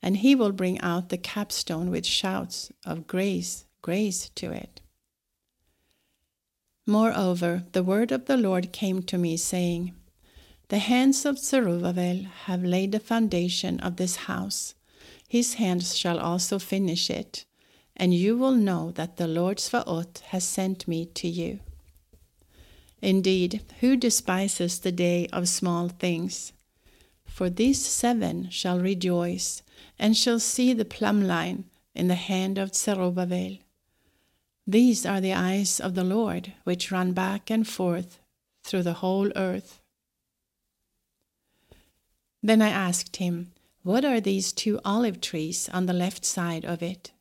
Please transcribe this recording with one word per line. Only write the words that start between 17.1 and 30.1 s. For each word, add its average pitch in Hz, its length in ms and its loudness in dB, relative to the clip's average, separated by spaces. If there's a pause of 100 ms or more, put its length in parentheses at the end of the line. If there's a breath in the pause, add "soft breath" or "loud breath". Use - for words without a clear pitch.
and 180 180 4
you 190 220 4
will 262 200 4
know 180 380 2
that 175 240 -6
the 175 100 0
Lord 175 320 0
Sabaoth - 640 -4 (100)
has 185 120 -2
sent 190 440 -2
me 165 260 -2
to - 140 -6
you." 170 320 -4 (1400 soft breath)
Indeed, 190 600 2 (200)
who 254 140 6
despises 196 840 0
the 185 120 -2
day 175 360 2
of 180 200 -2
small 175 420 0
things? 175 640 -4 (720 soft breath)
For - 240 -2
these 240 360 2
seven 185 640 0
shall 180 300 0
rejoice, 180 840 0 (380 loud breath)
and 214 180 4